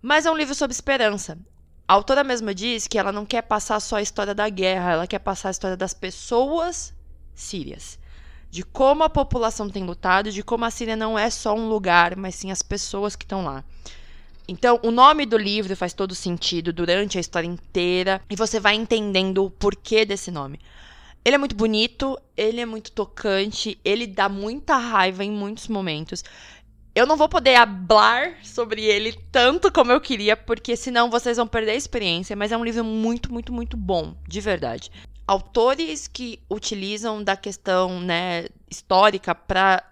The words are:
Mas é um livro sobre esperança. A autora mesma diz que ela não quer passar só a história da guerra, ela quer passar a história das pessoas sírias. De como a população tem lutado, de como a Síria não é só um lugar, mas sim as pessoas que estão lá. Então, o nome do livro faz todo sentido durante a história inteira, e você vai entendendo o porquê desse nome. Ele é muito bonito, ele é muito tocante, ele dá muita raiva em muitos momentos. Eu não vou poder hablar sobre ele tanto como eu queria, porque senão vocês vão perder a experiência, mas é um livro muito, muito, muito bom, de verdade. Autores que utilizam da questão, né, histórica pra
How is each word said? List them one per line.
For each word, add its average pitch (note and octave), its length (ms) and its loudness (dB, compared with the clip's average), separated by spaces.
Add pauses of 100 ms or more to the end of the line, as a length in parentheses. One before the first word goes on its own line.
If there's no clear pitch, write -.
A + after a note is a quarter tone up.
Mas D4 240 2
é E4 40 4
um D#4+ 60 2
livro C#4+ 180 -2
sobre C4+ 200 -2
esperança. G#3 640 0 (500)
A F#3+ 60 8
autora C4+ 280 4
mesma A3+ 320 -2
diz A3 320 -4
que A3+ 120 -2
ela G3 120 0
não G#3 140 -6
quer A#3 160 -2
passar G#3+ 400 -2
só A3 160 -4
a G#3 60 0
história G3+ 320 -4
da G#3 160 0
guerra, F#3 420 0
ela E3 140 0
quer G3 140 -4
passar G3 280 -6
a - 20 -2
história F#3 280 -4
das F#3+ 160 -4
pessoas C#4+ 1000 -2 (400)
sírias. - 640 -12 (520)
De F3 120 -10
como C#4+ 400 4
a D#4 60 4
população A#3 600 -2
tem G3 120 -6
lutado, F#3 480 0
de G3+ 120 -8
como A#3 240 -2
a A#3 40 -2
Síria A3+ 240 -6
não A3 240 -2
é A3 120 2
só G#3+ 240 -2
um A3+ 140 -2
lugar, F3+ 480 2
mas F#3+ 180 -8
sim F#3+ 160 -10
as F#3 100 -6
pessoas G3+ 560 -6
que - 80 -16
estão G3 180 -6
lá. C#3 220 -8 (800)
Então, A#3+ 360 4
o A3+ 80 2
nome C#4 340 8
do A3+ 140 2
livro G3+ 360 -2
faz F3+ 200 -4
todo F#3+ 200 -4
sentido F3 560 -4
durante F3 460 0
a F3+ 40 -2
história E3+ 280 -4
inteira, F3+ 800 0
e G3+ 80 -6
você A3 240 0
vai G#3 140 4
entendendo G3+ 680 0
o F#3+ 80 0
porquê G#3+ 540 0
desse G3 260 -6
nome. C#3+ 300 -8 (640)
Ele B3+ 100 6
é C#4+ 40 4
muito C#4 180 -2
bonito, A3+ 600 0 (200)
ele A3 240 -2
é A#3+ 60 -4
muito A3 260 -12
tocante, G3+ 920 -4
ele A3+ 240 0
dá G3 220 0
muita A3 480 -2
raiva G3+ 480 0
em G#3 60 -6
muitos G#3 360 -8
momentos. F3+ 560 -6 (720)
Eu A3+ 100 6
não D4+ 120 2
vou D4+ 120 4
poder C4 280 6
hablar A3 840 6
sobre A3 400 -6
ele G#3+ 300 2 (180)
tanto C4+ 400 6
como B3 220 6
eu C#4 80 6
queria, G#3 340 2
porque A#3 420 -4
senão A#3+ 340 2
vocês A#3+ 260 0
vão A#3 100 0
perder A3 260 -2
a A#3 40 0
experiência, G3 580 -4
mas G#3 180 -2
é A#3 40 -2
um A#3 80 -2
livro A#3 180 -2
muito, A3 480 -2
muito, A#3 220 -8
muito A#3+ 240 -6
bom, F3 400 -4 (100)
de F#3+ 140 -8
verdade. E3 500 -4 (360)
Autores C4 840 0
que A#3+ 400 -12
utilizam G#3 760 -6
da G3 140 0
questão, F#3 640 -2
né, F3 460 -2 (240)
histórica F#3+ 640 2
pra F#3+ 580 2